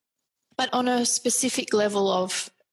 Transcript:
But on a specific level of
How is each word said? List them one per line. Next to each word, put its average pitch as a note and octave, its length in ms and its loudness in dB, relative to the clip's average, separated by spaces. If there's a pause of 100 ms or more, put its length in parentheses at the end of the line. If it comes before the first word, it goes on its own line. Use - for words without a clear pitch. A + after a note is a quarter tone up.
(560)
But B3+ 160 -2
on B3 160 0
a B3 180 2
specific - 680 -2
level G3+ 380 2
of F#3 400 -2 (220)